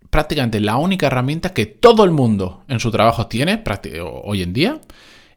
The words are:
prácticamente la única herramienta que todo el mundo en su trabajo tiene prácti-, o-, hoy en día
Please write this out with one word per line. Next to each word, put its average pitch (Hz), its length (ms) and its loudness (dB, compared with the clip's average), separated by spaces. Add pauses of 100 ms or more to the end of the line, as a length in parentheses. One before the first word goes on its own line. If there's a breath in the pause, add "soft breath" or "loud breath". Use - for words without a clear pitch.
prácticamente 143 500 0
la 104 180 0
única 180 300 0
herramienta 139 460 -2
que 107 140 -2
todo 226 360 4
el 180 80 4
mundo 110 560 0
en 117 120 -4
su 120 100 -2
trabajo 113 380 2
tiene 175 360 -4
prácti-, - 360 -8
o-, 65 240 -10
hoy 101 180 -4
en 87 120 -4
día 226 280 -2 (560 loud breath)